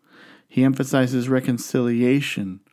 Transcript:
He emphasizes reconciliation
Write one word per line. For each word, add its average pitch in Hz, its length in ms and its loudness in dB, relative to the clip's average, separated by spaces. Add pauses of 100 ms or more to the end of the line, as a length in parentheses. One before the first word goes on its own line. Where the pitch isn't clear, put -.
(480)
He 127 160 0
emphasizes 131 640 0
reconciliation 123 1300 0 (120)